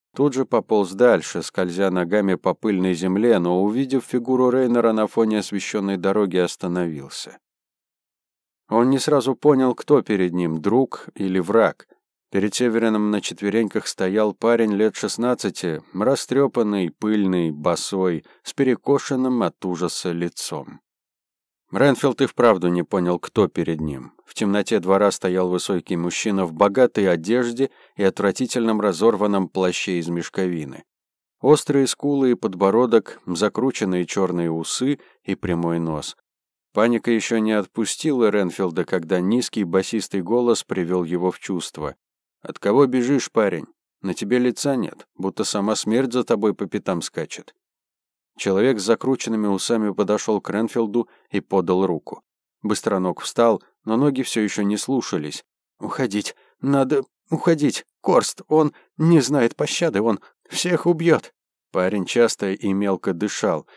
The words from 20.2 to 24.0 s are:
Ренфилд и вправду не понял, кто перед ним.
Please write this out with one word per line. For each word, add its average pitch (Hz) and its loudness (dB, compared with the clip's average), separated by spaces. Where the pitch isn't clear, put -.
Ренфилд 131 2
и 131 4
вправду 101 4
не 87 0
понял, 87 0
кто 98 0
перед 80 -2
ним. 67 -8